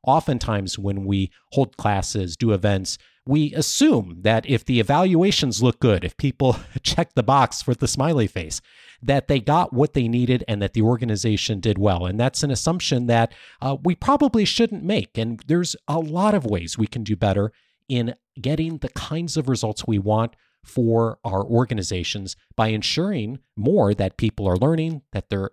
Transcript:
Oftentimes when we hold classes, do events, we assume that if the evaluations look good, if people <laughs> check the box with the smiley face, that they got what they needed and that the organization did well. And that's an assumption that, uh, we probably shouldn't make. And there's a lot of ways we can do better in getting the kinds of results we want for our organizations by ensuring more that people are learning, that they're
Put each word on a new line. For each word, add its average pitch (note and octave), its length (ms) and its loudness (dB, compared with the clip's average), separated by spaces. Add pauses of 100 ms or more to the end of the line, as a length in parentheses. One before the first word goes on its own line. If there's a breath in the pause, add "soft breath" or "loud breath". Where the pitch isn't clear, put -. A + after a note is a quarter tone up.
Oftentimes A2 720 0
when G2 260 -4
we G2 260 0 (220 soft breath)
hold - 240 0
classes, F#2+ 600 -2
do A2+ 160 2
events, F#2+ 440 0 (300 soft breath)
we D3 280 2
assume C3 680 0
that A2 280 0
if C#3 160 0
the B2 140 2
evaluations D#3+ 840 2
look - 180 2
good, G#2 240 2
if F2 120 -6
people C3 400 0 (140)
<laughs> - 120 -10
check - 320 -2
the A#2 100 0
box C3 420 2
with B2+ 140 -2
the B2 80 0
smiley C3+ 400 0
face, D#2+ 320 -8 (420 loud breath)
that C3+ 240 0
they C#3 140 2
got D3 320 2
what C3+ 220 0
they B2+ 120 2
needed A#2+ 400 2
and G2+ 160 -2
that G2 120 -2
the A2 80 2
organization A2 760 0
did G2+ 180 0
well. F#2+ 300 2
And F#2+ 140 -4
that's B2+ 240 0
an C#3+ 80 -2
assumption C#3+ 560 -2
that, A#2 260 2 (260 loud breath)
uh, C3 220 -4
we F3 140 0
probably C4+ 480 2
shouldn't G#3+ 400 0
make. F3 340 -2
And A2+ 300 -4
there's E3+ 260 0 (140)
a D3+ 100 -2
lot F3 360 0
of D3+ 120 0
ways F2 320 -4
we G#2+ 80 2
can A#2 160 -8
do G#2 140 -2
better G2+ 340 0 (380)
in A#2+ 260 -2 (260)
getting D#3 380 -2
the - 120 -8
kinds E3 460 -6
of C3+ 120 -2
results A2+ 380 -2
we A2 120 2
want G#2+ 360 0 (300)
for A2+ 600 0
our G2 200 -2
organizations G2+ 920 -2 (200 soft breath)
by A2 120 2
ensuring B2+ 680 -4 (180)
more A2 380 2
that F#2+ 220 -2
people G#2 320 -2
are F2+ 80 2
learning, D#3+ 460 0 (100)
that - 180 -10
they're G2 220 -4